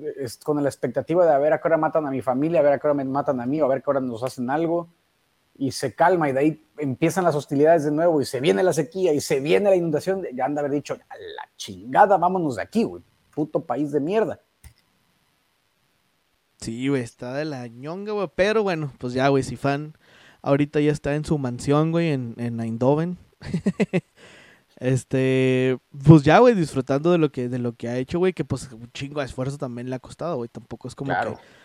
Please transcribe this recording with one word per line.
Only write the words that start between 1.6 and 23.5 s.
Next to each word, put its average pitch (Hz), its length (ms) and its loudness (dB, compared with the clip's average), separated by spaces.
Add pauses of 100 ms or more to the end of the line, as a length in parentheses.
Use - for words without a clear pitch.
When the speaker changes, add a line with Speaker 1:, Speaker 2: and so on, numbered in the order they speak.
Speaker 1:
qué 165 80 0
hora 160 80 4
matan 156 280 0
a 135 60 -6
mi 131 100 -4
familia, 147 380 0
a 143 40 4
ver 143 100 4
a 131 60 0
qué - 80 -2
hora 147 60 4
me 139 120 -4
matan 135 340 -2
a 120 60 -6
mí, 143 160 -2
o 147 40 2
a 123 40 2
ver 135 80 2
a 120 40 -10
qué - 80 -4
hora 139 120 0
nos 120 220 -6
hacen 123 260 -6
algo, 165 400 -2 (680)
y 135 140 -4
se - 240 -6
calma, 170 340 4
y 131 40 0
de 131 80 0
ahí 151 220 0 (140)
empiezan 151 460 -2
las 170 100 2
hostilidades 147 520 2
de 151 60 0
nuevo, 160 280 2
y 127 60 0
se 123 160 -6
viene 190 200 2
la 180 120 2
sequía, 160 400 0
y 143 80 0
se 143 180 -2
viene 190 300 2
la 190 80 6
inundación, 170 440 -2 (120)
ya 127 100 -6
han 139 100 -2
de 147 60 -4
haber 143 140 -4
dicho, 143 220 -6
"A - 200 -18
la 87 400 -16
chingada, 135 640 2
vámonos 170 400 -2
de 87 60 -6
aquí, 220 200 -2
güey, 87 180 -6 (320)
puto 151 300 -4
país 139 300 -4
de 147 80 0
mierda". 170 400 -2 (2250)
Speaker 2:
Sí, 123 300 -6
güey, 135 140 0
está 123 320 -12
de 151 100 -4
la 127 240 -10
ñonga, 160 420 -12
güey, 208 240 -4
pero 214 280 4
bueno, 160 340 -2
pues 123 160 -6
ya, 131 160 4
güey, 135 140 4
Sifán 139 500 -4 (480)
ahorita 143 400 2
ya 147 100 4
está 147 240 -2
en 151 80 -4
su 156 140 0
mansión, 139 540 0
güey, 165 180 0
en, 127 260 -4
en 117 240 -6
Eindhoven. 131 580 0 (220)
<laughs> - 640 -4 (760)